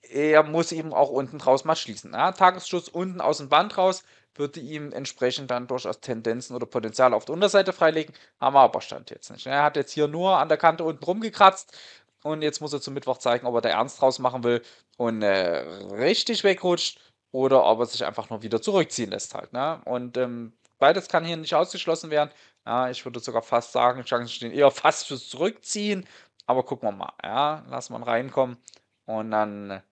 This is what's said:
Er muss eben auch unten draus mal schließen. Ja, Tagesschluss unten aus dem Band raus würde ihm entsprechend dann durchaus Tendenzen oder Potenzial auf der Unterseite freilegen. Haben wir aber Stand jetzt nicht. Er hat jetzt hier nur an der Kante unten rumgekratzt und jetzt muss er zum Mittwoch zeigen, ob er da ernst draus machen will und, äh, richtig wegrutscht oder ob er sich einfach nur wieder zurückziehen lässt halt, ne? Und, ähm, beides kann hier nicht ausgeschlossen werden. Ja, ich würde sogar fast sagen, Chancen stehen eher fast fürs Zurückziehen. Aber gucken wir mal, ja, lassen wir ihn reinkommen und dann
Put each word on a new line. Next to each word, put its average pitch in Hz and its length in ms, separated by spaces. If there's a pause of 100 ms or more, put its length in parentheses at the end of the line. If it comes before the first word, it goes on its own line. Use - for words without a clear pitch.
Er 151 440
muss 160 260
eben 156 240
auch 139 160
unten 135 280
draus 135 260
mal 160 100
schließen. - 380
Ja, 151 180
Tagesschluss 185 580
unten 180 320
aus 147 180
dem 139 100
Band 165 280
raus 185 280 (320)
würde 143 240
ihm 147 320
entsprechend 131 580
dann 123 160
durchaus 123 340
Tendenzen 117 540
oder 120 120
Potenzial 117 480
auf 110 100
der 135 80
Unterseite 190 400
freilegen. 156 420 (240)
Haben 135 160
wir 139 60
aber 123 200
Stand - 300
jetzt - 220
nicht. - 140
Er 143 180
hat 147 100
jetzt 143 180
hier 151 140
nur 175 320
an 147 100
der 156 100
Kante 165 260
unten 156 180
rumgekratzt 196 760 (460)
und 156 200
jetzt 151 180
muss 151 120
er 143 80
zum 139 140
Mittwoch 131 240
zeigen, 120 280
ob 120 100
er 113 60
da 113 80
ernst 110 300
draus 131 200
machen 127 240
will 120 180 (360)
und, 113 240
äh, 92 420 (320)
richtig 185 480
wegrutscht 180 560 (320)
oder 131 320
ob 113 160
er 120 60
sich - 180
einfach 107 260
nur 110 120
wieder 113 200
zurückziehen 156 480
lässt 101 240
halt, - 180
ne? 147 340
Und, 123 320
ähm, 120 340 (260)
beides 175 300
kann 165 160
hier 165 140
nicht 160 160
ausgeschlossen 165 560
werden. 147 200 (360)
Ja, 123 240
ich 127 140
würde 120 160
sogar 117 220
fast - 300
sagen, 123 320
Chancen 120 240
stehen 117 240
eher 139 180
fast - 360
fürs 135 220
Zurückziehen. 202 760 (400)
Aber 127 180
gucken 120 240
wir 104 40
mal, 98 200 (100)
ja, 147 480
lassen 123 240
wir 117 40
ihn 117 40
reinkommen 123 560 (480)
und 110 240
dann 104 600